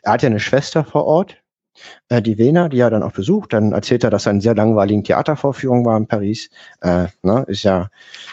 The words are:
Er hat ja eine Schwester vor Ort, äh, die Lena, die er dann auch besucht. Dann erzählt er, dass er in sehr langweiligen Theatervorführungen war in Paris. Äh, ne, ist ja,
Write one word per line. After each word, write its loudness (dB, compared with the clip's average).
Er 0
hat 0
ja 2
eine 0
Schwester -2
vor -2
Ort, 0
äh, 0
die 0
Lena, 2
die 0
er 4
dann 0
auch -4
besucht. -2
Dann 2
erzählt -2
er, 2
dass 0
er 0
in 0
sehr 2
langweiligen 2
Theatervorführungen 0
war 2
in -2
Paris. -4
Äh, 0
ne, 2
ist -6
ja, 0